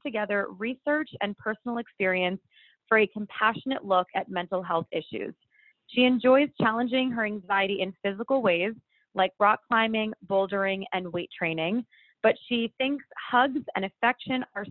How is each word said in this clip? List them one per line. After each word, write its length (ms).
together 440
research 520
and 160
personal 400
experience 640
for 80
a 100
compassionate 800
look 300
at 140
mental 340
health 280
issues. 440
She 160
enjoys 440
challenging 520
her 120
anxiety 580
in 120
physical 380
ways, 320
like 240
rock 280
climbing, 460
bouldering, 560
and 180
weight 240
training, 480
but 140
she 300
thinks 260
hugs 300
and 80
affection 600
are 140